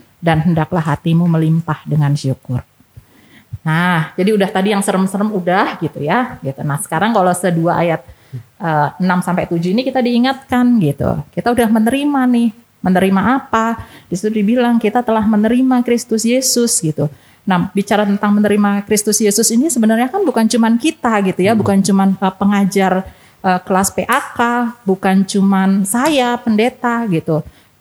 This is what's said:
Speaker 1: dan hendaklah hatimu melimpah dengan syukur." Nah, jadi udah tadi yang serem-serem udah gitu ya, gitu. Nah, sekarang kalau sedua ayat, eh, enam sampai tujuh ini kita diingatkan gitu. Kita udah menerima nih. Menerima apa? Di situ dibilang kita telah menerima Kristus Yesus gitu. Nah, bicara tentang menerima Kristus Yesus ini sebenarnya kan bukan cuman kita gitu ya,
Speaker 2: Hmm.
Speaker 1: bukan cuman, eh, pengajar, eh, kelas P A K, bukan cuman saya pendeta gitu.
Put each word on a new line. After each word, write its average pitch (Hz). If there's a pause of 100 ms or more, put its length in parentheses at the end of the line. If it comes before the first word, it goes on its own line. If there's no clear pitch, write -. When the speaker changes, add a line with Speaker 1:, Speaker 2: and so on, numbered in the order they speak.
(180)
Speaker 1:
dan 160
hendaklah 160
hatimu 165
melimpah 160
dengan 147
syukur." 135 (960)
Nah, 160
jadi 214
udah 196
tadi 190
yang 202
serem-serem 196
udah 196
gitu -
ya, 196
gitu. 135
Nah, 143
sekarang 175
kalau 190
sedua 175
ayat, 165 (540)
eh, 151
enam 185
sampai 180
tujuh 170
ini 220
kita 262
diingatkan 247 (120)
gitu. 143
Kita 208
udah 240
menerima 262
nih. 233 (300)
Menerima 185 (120)
apa? 226 (240)
Di -
situ 214
dibilang 233
kita 226
telah 220
menerima 247
Kristus 233
Yesus 240
gitu. 151 (320)
Nah, 180
bicara 202
tentang 208
menerima 202
Kristus 214
Yesus 220
ini 240
sebenarnya 226
kan 381
bukan 233
cuman 226
kita 233
gitu 185
ya, 190
Speaker 2:
Hmm. 226
Speaker 1:
bukan 196
cuman, 196
eh, 190
pengajar, 196 (500)
eh, 185
kelas 190
P -
A 254 (100)
K, - (440)
bukan 190
cuman 196
saya 247
pendeta 233
gitu. 160 (380)